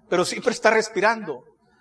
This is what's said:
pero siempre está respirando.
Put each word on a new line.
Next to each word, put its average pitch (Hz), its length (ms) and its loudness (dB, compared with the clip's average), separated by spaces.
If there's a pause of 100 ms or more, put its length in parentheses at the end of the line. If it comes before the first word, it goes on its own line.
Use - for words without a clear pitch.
pero 175 160 2
siempre 220 280 -2
está - 180 2
respirando. 214 720 0 (380)